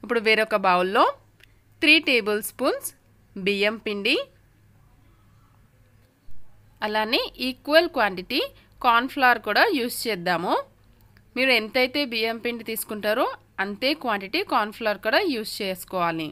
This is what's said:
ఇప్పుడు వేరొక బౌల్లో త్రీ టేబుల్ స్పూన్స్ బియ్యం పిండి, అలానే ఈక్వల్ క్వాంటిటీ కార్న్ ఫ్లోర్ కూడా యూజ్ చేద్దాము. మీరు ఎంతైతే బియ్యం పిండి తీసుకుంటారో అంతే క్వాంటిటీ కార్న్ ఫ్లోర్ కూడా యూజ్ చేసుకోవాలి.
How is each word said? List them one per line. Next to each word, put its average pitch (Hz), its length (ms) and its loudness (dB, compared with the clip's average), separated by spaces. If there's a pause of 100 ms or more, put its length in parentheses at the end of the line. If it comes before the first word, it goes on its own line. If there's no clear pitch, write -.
ఇప్పుడు 233 220 0
వేరొక 220 300 4 (100)
బౌల్లో 190 380 4 (760)
త్రీ 302 120 6 (140)
టేబుల్ 214 400 0
స్పూన్స్ 381 420 -4 (560)
బియ్యం 202 300 0 (100)
పిండి, 208 280 -2 (2750)
అలానే 214 360 0 (260)
ఈక్వల్ 311 480 2
క్వాంటిటీ 202 440 -2 (460)
కార్న్ 240 280 4
ఫ్లోర్ 247 340 4
కూడా 214 160 4 (140)
యూజ్ 240 280 -4
చేద్దాము. 180 480 -2 (840)
మీరు 254 220 4
ఎంతైతే 254 520 0
బియ్యం 226 320 -2
పిండి 233 260 -6
తీసుకుంటారో 214 560 -2 (380)
అంతే 202 260 -2 (140)
క్వాంటిటీ 208 380 -2 (100)
కార్న్ 214 260 0
ఫ్లోర్ 208 300 -2
కూడా 277 140 2 (120)
యూజ్ 220 280 -6
చేసుకోవాలి. 170 720 -4